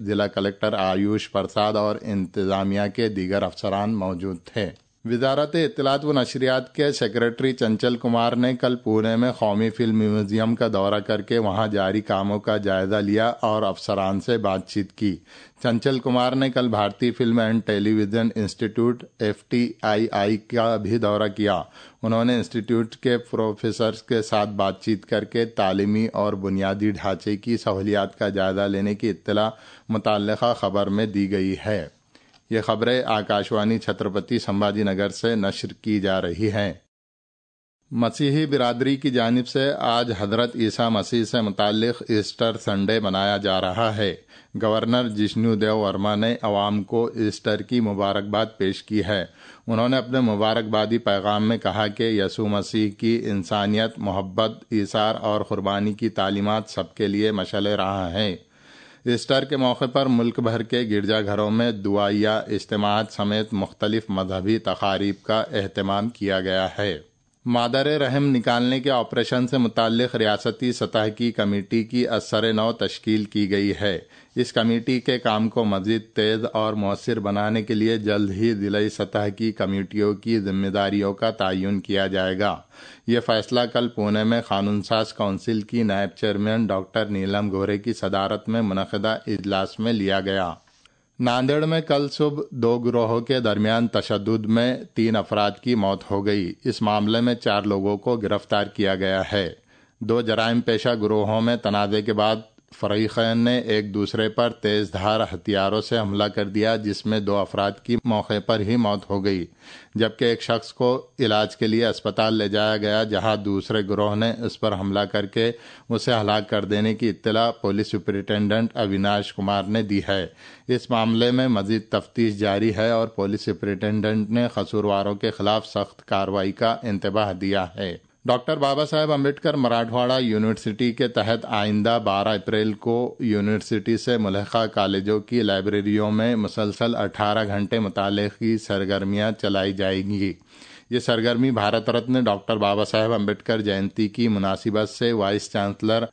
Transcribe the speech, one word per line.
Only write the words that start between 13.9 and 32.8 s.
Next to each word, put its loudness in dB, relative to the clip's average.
से 0
बातचीत -2
की। -2
चंचल 0
कुमार 0
ने 0
कल 0
भारतीय 0
फिल्म 2
एंड 2
टेलीविजन 2
इंस्टीट्यूट -2
एफ़टीआईआई 0
का 2
भी -2
दौरा 0
किया। 0
उन्होंने 2
इंस्टीट्यूट -2
के 2
प्रोफेसर्स -2
के 0
साथ 0
बातचीत -2
करके -2
तालीमी 2
और 0
बुनियादी 0
ढांचे -4
की -2
सहूलियात 0
का -2
जायजा 0
लेने 0
की -2
इत्तला 0
मुतल्लिका 0
खबर 0
में 0
दी 0
गई 0
है। -6
ये 2
खबरें 0